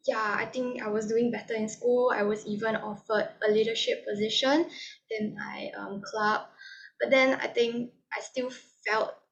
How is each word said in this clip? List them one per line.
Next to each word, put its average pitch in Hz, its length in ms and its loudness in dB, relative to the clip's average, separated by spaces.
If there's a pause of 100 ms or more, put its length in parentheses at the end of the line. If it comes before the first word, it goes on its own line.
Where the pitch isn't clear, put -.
yeah, 220 320 0
I - 80 -2
think 247 360 -6
I 214 80 -4
was 214 180 0
doing 233 240 2
better 233 220 -6
in 220 160 -2
school. 247 440 2
I 208 100 2
was 214 220 0
even 214 300 -2
offered 214 540 -2 (180)
a 214 40 6
leadership 226 540 2
position 262 640 2 (400)
in 214 260 -4
my, - 420 -10
um, 196 260 -8
club. 214 440 0 (520)
But - 100 2
then 262 300 6
I - 80 -4
think 240 440 0 (240)
I 202 60 -6
still 254 280 -6 (360)
felt 220 300 0 (160)